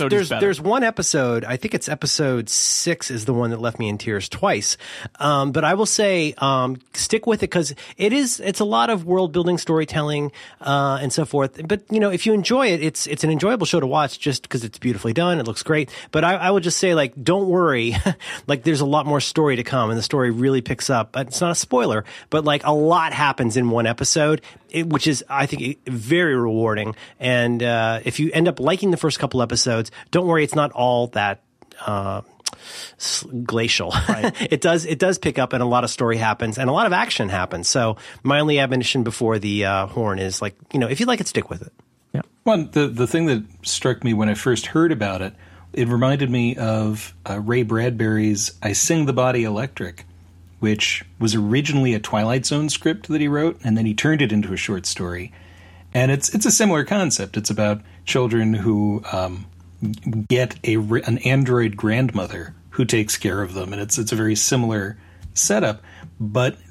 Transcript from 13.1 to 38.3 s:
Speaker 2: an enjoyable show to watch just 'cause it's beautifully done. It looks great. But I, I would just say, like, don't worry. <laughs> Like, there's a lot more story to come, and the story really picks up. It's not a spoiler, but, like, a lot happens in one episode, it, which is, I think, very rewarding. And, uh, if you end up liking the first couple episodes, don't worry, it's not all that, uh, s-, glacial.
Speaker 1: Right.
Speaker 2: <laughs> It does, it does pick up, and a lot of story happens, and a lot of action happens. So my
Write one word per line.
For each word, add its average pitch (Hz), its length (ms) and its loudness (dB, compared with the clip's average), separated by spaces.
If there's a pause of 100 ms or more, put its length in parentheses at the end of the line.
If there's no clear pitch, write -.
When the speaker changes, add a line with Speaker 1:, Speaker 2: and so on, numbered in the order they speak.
Speaker 2:
an 156 60 4
enjoyable 180 360 0
show 170 140 2
to 135 60 -2
watch 147 320 0
just - 300 -4
'cause 120 160 -4
it's 110 140 -10
beautifully 120 340 -2
done. 170 280 2
It 113 60 -4
looks - 160 -6
great. 156 280 0 (200)
But 156 140 2
I, 180 100 4
I 185 160 0
would 196 120 4
just 165 160 0
say, 180 160 4
like, 143 180 2 (100)
don't 185 260 2
worry. 135 520 2
<laughs> - 60 0 (400)
Like, 139 160 0
there's 156 180 2
a 143 60 0
lot 147 200 2
more 147 140 0
story 143 360 0
to 113 80 -4
come, 117 260 0
and 113 80 0
the 110 40 -4
story 127 280 0
really 127 300 2
picks 120 300 -6
up. 120 260 0
It's 127 240 -6
not 175 100 0
a 165 40 -2
spoiler, 156 500 0 (260)
but, 151 140 0
like, 147 200 0
a 151 80 2
lot 160 400 4
happens 131 440 2
in 123 140 2
one 113 160 2
episode, 147 540 2 (300)
it, 165 180 -2
which 151 180 0
is, 147 220 0
I 135 180 0
think, 139 400 -6
very 135 480 0
rewarding. 110 600 0 (240)
And, 120 440 2
uh, 113 420 0
if 123 160 -4
you 156 120 2
end 165 160 4
up 147 120 -2
liking 180 300 2
the 170 60 2
first 156 220 -2
couple 131 240 0
episodes, 113 480 0 (200)
don't 175 160 2
worry, 165 180 2
it's - 100 -6
not 147 180 0
all 123 360 0
that, 101 340 -2 (420)
uh, 98 380 -4 (760)
s-, - 260 -6 (200)
glacial. 113 460 0 (180)
Speaker 1:
Right. 202 280 0
Speaker 2:
<laughs> - 160 -4
It 151 80 0
does, 170 260 2
it 156 120 -2
does 185 200 2
pick 147 200 -2
up, 127 140 0
and 123 100 0
a 123 40 2
lot 123 180 2
of 117 60 -4
story 117 260 0
happens, 110 420 -2
and 131 120 0
a - 20 0
lot 208 140 2
of 185 60 2
action 190 360 0
happens. 90 400 -4
So 113 280 2 (260)
my 139 180 4